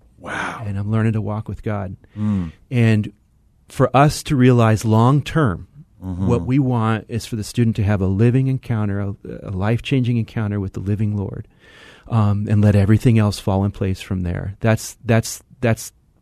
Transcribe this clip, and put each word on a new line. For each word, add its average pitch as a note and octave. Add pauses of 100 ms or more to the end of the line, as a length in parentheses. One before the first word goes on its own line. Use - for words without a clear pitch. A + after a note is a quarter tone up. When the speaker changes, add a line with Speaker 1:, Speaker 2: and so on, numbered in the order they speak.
(180)
Speaker 1:
Wow. -
Speaker 2:
And G2+
I'm G2+
learning A2
to G#2+
walk G#2
with G2+
God." G2+ (200)
Speaker 1:
Mm. G2+ (180)
Speaker 2:
And A2 (560)
for -
us C#3+
to D3+
realize A#2+
long-term, A#2 (360)
Speaker 1:
Mm-hmm. F#2
Speaker 2:
what A#2
we B2
want A2+
is A2+
for -
the G#2+
student A2+
to A2
have G2+
a F#2
living A#2
encounter, G#2+
a, G2 (260)
a -
life-changing A#2
encounter G#2+
with F#2+
the G#2
living G#2
Lord, G2+ (600)
um, G#2
and G#2
let G#2
everything G#2+
else G#2
fall G2
in G#2
place F#2+
from F#2
there. F2+
That's, -
that's, A2+ (200)
that's A2+ (280)